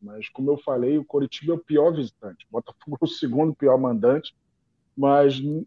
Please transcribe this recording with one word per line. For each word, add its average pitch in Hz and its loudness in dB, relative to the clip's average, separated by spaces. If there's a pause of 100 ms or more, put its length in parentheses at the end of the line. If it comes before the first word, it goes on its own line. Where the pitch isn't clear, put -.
mas, 104 -16
como 135 -6
eu 143 2
falei, 135 -2
o 147 -4
Coritiba 147 -4
é - -2
o - -6
pior 156 2
visitante, 113 -10
o - -20
Botafogo - -10
é 165 0
o - 2
segundo 147 -2
pior 131 2
mandante, 123 0 (640)
mas 139 4
n-, 147 -6